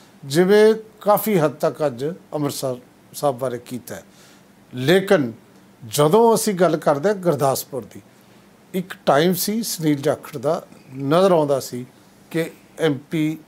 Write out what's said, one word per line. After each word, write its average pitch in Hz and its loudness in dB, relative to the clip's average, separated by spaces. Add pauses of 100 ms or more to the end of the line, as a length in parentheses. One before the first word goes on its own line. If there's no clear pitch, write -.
(240)
ਜਿਵੇਂ 190 4 (260)
ਕਾਫੀ 202 2
ਹੱਦ 147 0
ਤੱਕ 151 -4
ਅੱਜ 127 -6 (300)
ਅੰਮ੍ਰਿਤਸਰ 139 -4 (380)
ਸਾਹਿਬ 139 -4
ਬਾਰੇ 123 -6
ਕੀਤਾ 120 -14
ਹੈ। - -14 (720)
ਲੇਕਿਨ 151 2 (580)
ਜਦੋਂ 214 4
ਅਸੀਂ 214 -2
ਗੱਲ 170 2
ਕਰਦੇ 151 0
ਹਾਂ 214 0
ਗੁਰਦਾਸਪੁਰ 139 -2 (100)
ਦੀ, 101 -20 (760)
ਇੱਕ 185 -6 (120)
ਟਾਈਮ 160 4
ਸੀ 220 -4
ਸੁਨੀਲ 156 -2
ਜਾਖੜ 135 -4
ਦਾ 143 -4 (340)
ਨਜ਼ਰ 160 2
ਆਉਂਦਾ 143 0
ਸੀ 123 -10 (440)
ਕਿ 160 -6 (280)
ਐਮ 156 0 (120)
ਪੀ 156 -2